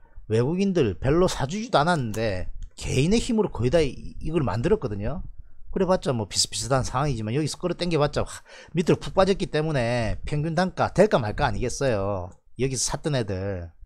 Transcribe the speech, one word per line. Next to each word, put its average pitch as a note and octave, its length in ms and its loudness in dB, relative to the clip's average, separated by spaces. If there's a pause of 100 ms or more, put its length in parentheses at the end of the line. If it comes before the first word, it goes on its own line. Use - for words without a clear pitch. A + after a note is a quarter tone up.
(280)
외국인들 D3 720 2
별로 E3 280 4
사주지도 F3+ 520 0
않았는데 A2+ 720 0 (260)
개인의 E3+ 420 2
힘으로 A3 320 0
거의 A#2 180 0
다 E3+ 100 4
이-, C3+ 420 -2
이걸 D#3 220 0
만들었거든요. A#2+ 800 -2 (480)
그래봤자 F3+ 400 2
뭐 A2 160 0
비슷비슷한 A#2 560 -2
상황이지만 A#2+ 500 -2
여기서 C#3+ 240 -2
끌어당겨봤자 D#3+ 680 0
하-, - 200 -10 (300)
밑으로 E3 240 4
푹 - 160 -8
빠졌기 F#3+ 340 2
때문에 B2 760 0
평균 D#3 280 -2
단가 E3+ 400 0
될까 G#3 240 6
말까 A#2 280 0
아니겠어요. G2+ 840 0 (300)
여기서 C3 320 0
샀던 D#3 240 -2
애들, G2 560 -4 (140)